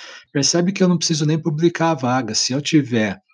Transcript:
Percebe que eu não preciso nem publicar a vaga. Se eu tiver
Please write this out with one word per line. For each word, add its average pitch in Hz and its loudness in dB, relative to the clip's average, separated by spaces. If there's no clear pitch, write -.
Percebe 170 0
que 196 -2
eu 185 4
não 180 2
preciso 156 -2
nem 156 2
publicar 165 0
a 160 0
vaga. 123 -2
Se - -2
eu 143 -2
tiver 117 0